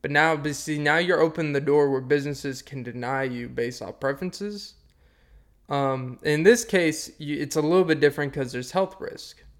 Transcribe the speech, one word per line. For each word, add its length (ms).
But 60
now, 240
but 180
see, 240
now 200
you're 220
opening 320
the 80
door 300
where 100
businesses 640
can 220
deny 400
you 240
based 340
off 160
preferences. 760
Um, 540
in 220
this 200
case, 540
you, 240
it's 140
a 40
little 220
bit 160
different 340
'cause 200
there's 180
health 300
risk 420